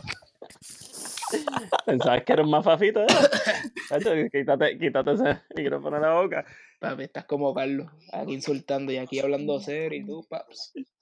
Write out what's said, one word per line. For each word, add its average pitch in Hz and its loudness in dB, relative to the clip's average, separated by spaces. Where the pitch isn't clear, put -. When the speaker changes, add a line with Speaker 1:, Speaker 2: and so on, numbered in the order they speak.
Speaker 1:
<laughs> - -6
Pensabas 127 2
que - 4
eres 156 6
más 151 4
fafito, 202 4
¿eh? 226 4
Speaker 2:
<laughs> 269 2
Speaker 1:
Tacho, 160 2
quítate, 139 2
quítate 135 2
ese 208 2
micrófono 143 -2
de 151 0
la 160 4
boca. 160 -2
Speaker 2:
Papi, 135 -6
estás 139 -12
como 143 -2
Carlos, 139 -2
aquí - -6
insultando 139 -4
y 131 -2
aquí 127 -6
hablando 139 -2
serio 151 -6
y - -12
tú, 160 -12
paps. - -14